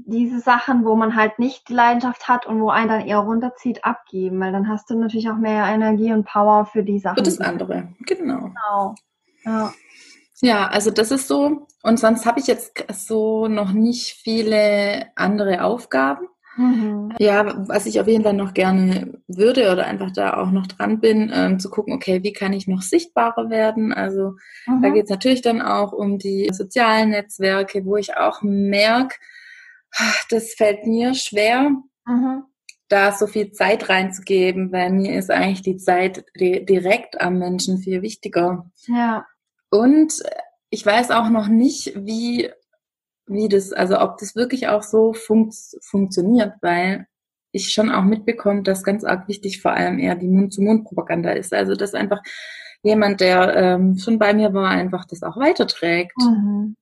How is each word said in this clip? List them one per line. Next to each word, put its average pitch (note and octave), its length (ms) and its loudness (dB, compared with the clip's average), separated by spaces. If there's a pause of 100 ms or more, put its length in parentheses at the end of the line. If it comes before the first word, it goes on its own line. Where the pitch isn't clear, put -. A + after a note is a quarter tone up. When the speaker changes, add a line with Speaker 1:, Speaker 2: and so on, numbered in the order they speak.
Speaker 1:
diese A#3+ 360 -2
Sachen, A#3+ 440 2
wo A3 120 2
man A3 180 2
halt G#3+ 240 2
nicht B3 300 -4
die A#3+ 60 -12
Leidenschaft A#3+ 540 2
hat B3 180 0
und A3 140 -2
wo G#3+ 100 0
einen E3+ 180 2
dann A3 180 -2
eher G#3 140 0
runterzieht, A3+ 640 -4
abgeben, F#3 560 -6
weil F#3+ 120 -2
dann G3 160 -2
hast G#3+ 220 -6
du A3+ 80 -4
natürlich A3+ 320 -4
auch A3+ 60 -6
mehr G#3+ 300 0
Energie A3 460 0
und G#3+ 140 0
Power G#3 400 4
für G#3+ 160 -2
die G3+ 160 -2
Sachen, F#3+ 200 -4
Speaker 2:
Für G3+ 40 4
das F3 140 0
Speaker 1:
die - 80 -6
Speaker 2:
andere, F3 440 -6 (180)
genau. C#4 420 -6
Speaker 1:
Genau. G3+ 460 -4 (500)
Ja. A3 280 -4 (680)
Speaker 2:
Ja, G#3+ 260 2
also G#3+ 220 0
das G#3+ 220 2
ist C4+ 160 -2
so. C#4+ 380 0 (160)
Und A3+ 160 2
sonst A3+ 280 2
hab A#3 120 2
ich C4+ 80 -4
jetzt - 460 -4
so A3 560 -2
noch G#3 240 -2
nicht A#3 500 0
viele G#3 920 2
andere G3 500 0
Aufgaben. C4+ 600 0 (320)
Speaker 1:
Mhm. A3 600 0
Speaker 2:
Ja, G#3 360 4 (140)
was G3+ 180 -2
ich G#3+ 140 0
auf F#3+ 80 0
jeden A3 160 4
Fall G#3 100 2
noch G3 180 -4
gerne F#3 760 0
würde G#3+ 440 4
oder F3+ 140 0
einfach G3 240 -6
da F#3+ 260 -2
auch F#3+ 140 -2
noch F#3+ 160 0
dran G#3 340 -4
bin, A3 320 4
ähm, F#3 260 2
zu F#3+ 120 -8
gucken, G#3 240 -4
„Okay, F#3 280 -2
wie G3+ 100 -4
kann G3 200 -4
ich G3 140 -6
noch F#3+ 160 -2
sichtbarer A#3 680 0
werden?“ A3 420 0
Also G3 400 -4 (340)
Speaker 1:
Mhm. B3+ 160 2
Speaker 2:
da B3+ 80 6
geht's G#3 200 2
natürlich B3 320 0
dann A#3 200 0
auch G3+ 300 -2
um G3+ 260 -2
die G3 340 -2
sozialen A3 580 2
Netzwerke, G3 760 -2
wo G3 100 0
ich G3+ 200 -4
auch - 260 0
merk, G3+ 760 0 (1120)
das A3+ 240 -2
fällt G#3 320 0
mir A#3 280 0
schwer, B3 560 2 (360)
Speaker 1:
Mhm. B3+ 380 -2 (440)
Speaker 2:
da G3+ 240 4
so G#3 140 -2
viel G#3 260 -4
Zeit G3+ 360 0
reinzugeben, F#3 840 0
weil F3+ 180 0
mir F#3+ 280 0
ist F#3 120 -4
eigentlich F#3+ 320 0
die F#3 160 -4
Zeit F#3 460 0 (140)
di-, F#3 260 0
direkt F#3+ 560 0
am F3+ 180 0
Menschen F#3 400 -2
viel F#3 240 -4
wichtiger. F3+ 680 -4 (160)
Speaker 1:
Ja. A#3+ 400 -2 (440)
Speaker 2:
Und C#4+ 520 4 (480)
ich - 160 -6
weiß A#3 240 4
auch A3+ 180 2
noch A3 200 2
nicht, A#3 480 2
wie, A3+ 540 -6 (760)
wie G#3 220 -2
das, G3 240 0
also F#3+ 280 0
ob F#3+ 180 -2
das - 180 -14
wirklich B3 320 -2
auch G#3 140 2
so A3 300 2
funkt-, - 720 -2
funktioniert, G3 800 0
weil F3+ 440 -2 (460)
ich F#3+ 200 -4
schon A3 180 2
auch F#3+ 140 2
mitbekomme, G#3 580 0
dass F#3+ 220 -2
ganz G#3 200 -2
arg F#3 240 -2
wichtig G3 340 -8
vor - 100 2
allem F3+ 260 0
eher F3+ 160 0
die F3+ 140 -4
Mund-zu-Mund-Propaganda F#3+ 1040 0
ist. - 220 -6
Also G3 200 0
dass G3 200 -4
einfach G3+ 260 -2 (600)
jemand, G3+ 380 2
der, F#3 360 4
ähm, F#3 420 4
schon A3+ 200 0
bei G#3 160 4
mir G#3+ 200 2
war, F#3+ 160 0
einfach F3+ 360 -2
das E3+ 160 -14
auch E3+ 160 -8
weiterträgt. F3 800 0
Speaker 1:
Mhm. G#3+ 640 2